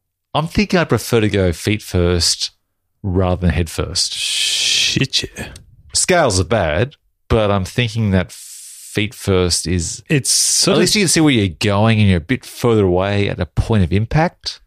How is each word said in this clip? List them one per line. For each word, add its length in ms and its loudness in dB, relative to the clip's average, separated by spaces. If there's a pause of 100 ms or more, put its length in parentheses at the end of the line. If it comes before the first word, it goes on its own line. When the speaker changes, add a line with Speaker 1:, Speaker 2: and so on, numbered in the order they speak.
(340)
Speaker 1:
I'm 120 0
thinking 320 0
I'd 100 0
prefer 320 0
to 80 2
go 240 2
feet 300 -2
first 680 0 (520)
rather 400 0
than 80 4
head 200 -2
first. 440 -4
Speaker 2:
Shit, 1120 -2
yeah. 280 -12 (420)
Speaker 1:
Scales 460 2
are 40 0
bad, 520 -2 (320)
but 220 2
I'm 140 0
thinking 460 -2
that 220 0
feet 800 -8
first 520 0
is 420 -4
Speaker 2:
It's 220 0
sort 420 0
Speaker 1:
at 40 2
Speaker 2:
of 40 2
Speaker 1:
least 140 2
you 80 2
can 60 2
see 120 2
where 120 4
you're 160 2
going 520 2
and 80 6
you're 100 4
a 20 0
bit 240 -4
further 400 2
away 440 2
at 120 -6
a 60 -2
point 380 0
of 80 -2
impact. 760 -2